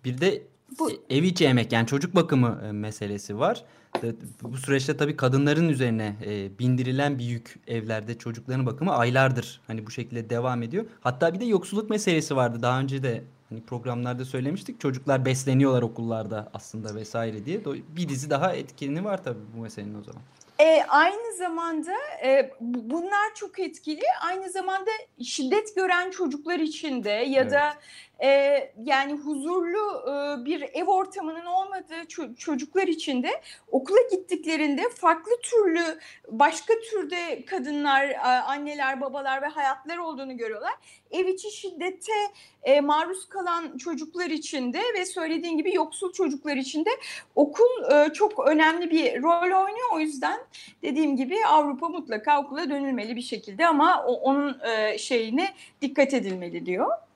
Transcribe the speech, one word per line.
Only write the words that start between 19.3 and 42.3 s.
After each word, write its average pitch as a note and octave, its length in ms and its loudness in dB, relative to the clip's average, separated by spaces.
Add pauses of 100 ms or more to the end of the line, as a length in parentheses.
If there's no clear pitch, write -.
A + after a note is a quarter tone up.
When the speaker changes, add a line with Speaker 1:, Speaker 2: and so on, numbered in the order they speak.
Speaker 1:
bu A2+ 60 -10
meselenin G#2+ 380 -10
o G#2 40 -18
zaman. - 180 -18 (360)
Speaker 2:
E, D#4+ 240 8
aynı G4 540 2
zamanda, E4 580 -4 (300)
e, C4+ 260 4 (100)
bu-, A#3 300 -6
bunlar G4+ 440 -2
çok - 240 -12
etkili. D#4+ 440 -6 (200)
Aynı F#4 280 -4
zamanda F#4+ 400 -4 (340)
şiddet F#4+ 520 -2
gören F#4 340 2
çocuklar E4 480 -4
için D4+ 460 -4
de G#3 60 -2
ya C4 320 2
Speaker 1:
Evet. B3 100 0
Speaker 2:
da, D4 220 2 (480)
e, C#4 500 6 (120)
yani C#4 280 2
huzurlu, E4+ 960 -2
e, C#4+ 380 -4
bir D4 180 -2
ev E4 220 -4
ortamının F#4 600 -2
olmadığı F#4 560 -4
ço-, C4+ 340 -12
çocuklar D#4+ 520 -2
için D4 340 -2
de A4+ 200 -4 (280)
okula C4+ 280 4 (120)
gittiklerinde D#4+ 800 0
farklı F4 440 2 (100)
türlü, E4+ 560 2 (300)
başka D#4 460 2 (160)
türde F4 540 -4
kadınlar, C#4+ 640 2
a-, B3+ 360 2
anneler, C#4+ 540 -4
babalar C4+ 420 -4
ve C#4+ 40 -4
hayatlar D4 500 -4
olduğunu C#4 400 -8
görüyorlar. A#3 380 -6 (360)
Ev F4+ 160 0
içi F#4+ 240 -4
şiddete, F#4 640 -8 (500)